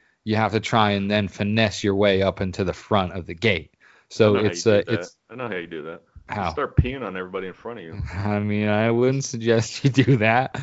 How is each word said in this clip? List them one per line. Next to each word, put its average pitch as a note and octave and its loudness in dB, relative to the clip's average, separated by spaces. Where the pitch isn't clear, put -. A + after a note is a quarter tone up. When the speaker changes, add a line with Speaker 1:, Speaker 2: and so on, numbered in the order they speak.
Speaker 1:
you G#2+ 0
have G#2+ 2
to A2 2
try G#2+ 2
and G2 -2
then G#2 0
finesse G#2+ 0
your G2 2
way G2 4
up F#2+ 0
into F#2+ -4
the E2+ -2
front F#2 -2
of F2+ -10
the F#2 -10
gate. E2+ -2
So G#2+ 4
Speaker 2:
I - 4
know G2+ 2
how G#2 2
Speaker 1:
it's, F2 -4
Speaker 2:
you A2 6
Speaker 1:
uh, G#2 6
Speaker 2:
do - 0
that. - -4
Speaker 1:
it's - -12
Speaker 2:
I A2+ -18
know B2 -10
how G2+ -8
you E2+ -8
do D#2+ -12
that. E2 -14
You - -8
Speaker 1:
How? F#2+ -2
Speaker 2:
start - -2
peeing B2 0
on F#2 -8
everybody F#2 -8
in F#2 -10
front A#2 -14
of F2+ -16
you. E2 -12
Speaker 1:
<laughs> - -12
I G#2 -2
mean, G#2 0
I G#2+ 2
wouldn't B2+ 2
suggest A2+ 0
you C#3 6
do C3 4
that. A#2 2